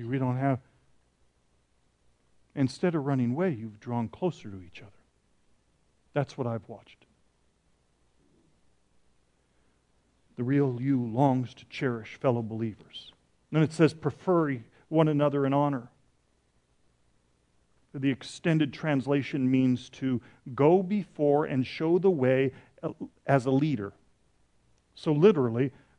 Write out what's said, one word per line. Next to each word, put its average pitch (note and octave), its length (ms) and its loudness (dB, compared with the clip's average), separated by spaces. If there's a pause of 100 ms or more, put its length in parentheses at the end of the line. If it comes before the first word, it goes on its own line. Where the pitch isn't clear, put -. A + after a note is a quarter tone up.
we B2+ 140 -4
don't B2+ 160 -2
have." C3 240 0 (2000)
Instead D3 380 -2
of C#3+ 120 -2
running B2+ 260 0
away, F3 200 -2
you've G#2+ 280 -10
drawn A#2+ 300 -6
closer - 420 -8
to F#2+ 100 -14
each - 200 -20
other. G2+ 100 -20 (1200)
That's - 240 -4
what C3 80 -4
I've A2+ 220 -8
watched. - 380 -20 (3250)
The B2 80 -4
real C3+ 380 2
you C3 240 0
longs B2+ 480 0
to - 160 -20
cherish A#2 500 -6
fellow A#2+ 220 2
believers. A2 720 -10 (360)
Then D#3 140 2
it D#3+ 80 0
says, D#3 220 4
"Prefer D3+ 640 -2 (300)
one D#3+ 180 4
another C#3+ 380 2
in C3+ 80 0
honor." C#3+ 340 0 (2000)
The C#3 160 -2
extended D#3 640 -2
translation C#3 760 -2
means B2+ 420 2
to C3 280 -4 (360)
go D#3+ 260 6
before D#3 640 0
and C3 200 -2
show E3 340 0
the F#3+ 100 2
way C3 440 2 (760)
as C3+ 180 2
a C3+ 60 0
leader. C3+ 420 0 (1040)
So - 160 -2
literally, C#3 600 4 (280)